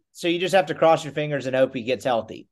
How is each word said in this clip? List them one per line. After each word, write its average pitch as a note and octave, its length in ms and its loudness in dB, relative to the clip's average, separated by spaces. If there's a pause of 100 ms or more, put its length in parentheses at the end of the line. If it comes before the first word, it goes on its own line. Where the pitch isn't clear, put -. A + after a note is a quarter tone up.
(140)
So - 140 -6
you E3+ 120 0
just F3+ 160 0
have F3+ 100 4
to D#3+ 100 -6
cross D#3+ 280 4
your D3 100 -12
fingers D3 320 -4
and C3 100 -2
hope C3 200 2
he A#2+ 80 -8
gets A#2 200 -4
healthy. A2+ 480 -4